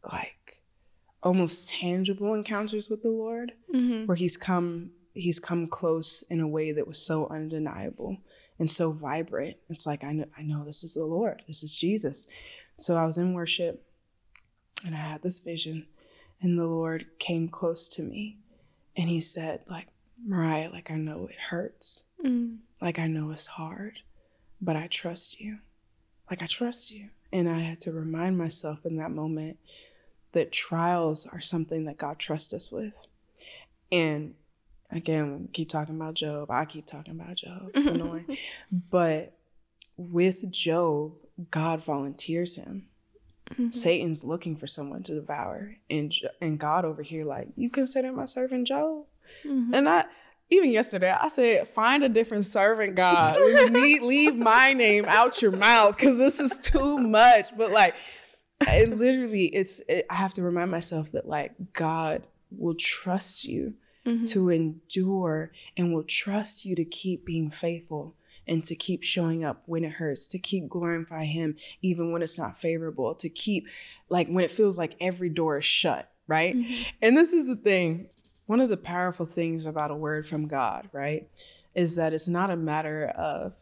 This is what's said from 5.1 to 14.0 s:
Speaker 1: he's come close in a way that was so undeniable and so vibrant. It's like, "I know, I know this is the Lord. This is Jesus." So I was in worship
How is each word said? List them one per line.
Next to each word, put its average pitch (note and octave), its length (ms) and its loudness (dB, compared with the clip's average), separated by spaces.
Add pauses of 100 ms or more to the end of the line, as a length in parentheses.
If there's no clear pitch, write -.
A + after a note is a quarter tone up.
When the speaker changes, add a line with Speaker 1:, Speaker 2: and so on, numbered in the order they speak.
Speaker 1:
he's F3 260 -2
come E3+ 280 -4
close E3 600 -2
in E3 100 -2
a D#3 80 0
way D#3 240 -4
that D#3 160 -2
was D#3 180 -12
so D#3 220 -2
undeniable D#3 880 -8 (400)
and D#3+ 120 0
so D#3+ 220 0
vibrant. D#3 680 -6 (120)
It's - 160 -6
like, D3 180 -6
"I C#3+ 100 -8
know, D#3 120 -4 (120)
I D3+ 60 -16
know D3 200 -6
this D3 200 -4
is E3 120 -6
the D#3 100 -4
Lord. F3 420 -4
This D#3 160 -4
is D3+ 120 -8
Jesus." F3 520 -4 (500)
So - 200 0
I E3 80 2
was D#3+ 120 -2
in F3+ 160 0
worship E3+ 520 -4 (1000)